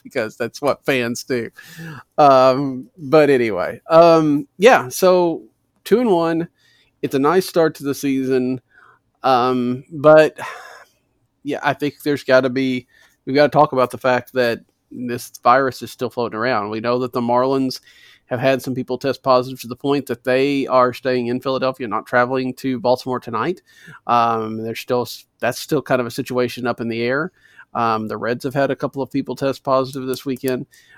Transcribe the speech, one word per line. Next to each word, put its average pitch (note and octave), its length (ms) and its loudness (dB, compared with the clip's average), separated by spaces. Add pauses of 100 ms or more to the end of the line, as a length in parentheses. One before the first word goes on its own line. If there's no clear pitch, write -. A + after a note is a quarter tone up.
because A2+ 340 -8
that's A#2 240 -8
what C3 240 -4
fans A#2+ 380 -4
do. B2 280 -6 (680)
Um, C3 680 4 (100)
but D3 320 4
anyway, G2+ 580 0
um, D#3+ 600 6 (100)
yeah, F3+ 300 4
so F3 560 2 (400)
two A3 160 2
and A#3+ 100 2
one, E3 380 0 (540)
it's C#3+ 120 -6
a C3+ 60 0
nice E3+ 260 2
start D#3+ 300 0
to D3 80 -12
the C#3 100 -4
season. C3 640 -2 (640)
Um, B2+ 720 0
but, D#3 460 6 (1080)
yeah, C#3+ 180 -6
I C#3+ 100 0
think D3 300 -6
there's C#3+ 220 -2
gotta C3 260 4
be, B2+ 380 -4 (360)
we've C3+ 120 -2
gotta D3 120 4
talk D3 240 4
about B2+ 180 2
the - 80 -12
fact B2 340 -2
that A#2+ 280 0 (300)
this A#2+ 420 -10 (100)
virus C3 400 2
is A2+ 80 -12
still A#2+ 200 -8
floating A2 280 -6
around. A2 320 -2
We A2 100 -6
know A#2+ 200 -2
that B2+ 120 -6
the B2+ 80 -4
Marlins B2+ 600 0 (460)
have B2 140 -6
had C3+ 220 2
some C3 120 -6
people B2+ 220 -6
test C3 260 -6
positive B2+ 380 0
to - 80 -14
the B2 80 -12
point C#3+ 300 -2
that - 180 -8
they C3+ 420 0
are B2+ 260 2
staying B2+ 340 -4
in B2 140 -2
Philadelphia, C3 480 -4
not G#2 180 -6
traveling B2+ 480 0
to C3 260 -4
Baltimore B2 400 0
tonight. A#2 400 -6 (460)
Um, A2+ 560 0
there's A2+ 180 -8
still B2 220 -2
s-, - 240 -12 (140)
that's A#2+ 180 -4
still C#3+ 240 -4
kind C3 180 -2
of A#2+ 60 -4
a A#2 60 -8
situation B2 540 -4
up A#2+ 140 -4
in A#2 80 -6
the A2+ 140 -4
air. C#3 300 -2 (420)
Um, A2 340 -2
the A2 80 -8
Reds A2+ 280 -6
have B2+ 100 -6
had C#3 160 0
a C3+ 60 -4
couple C3+ 260 -6
of B2 80 -10
people C3+ 240 -6
test C3+ 300 -6
positive C3 420 -2
this B2+ 180 -6
weekend. B2+ 420 -4 (320)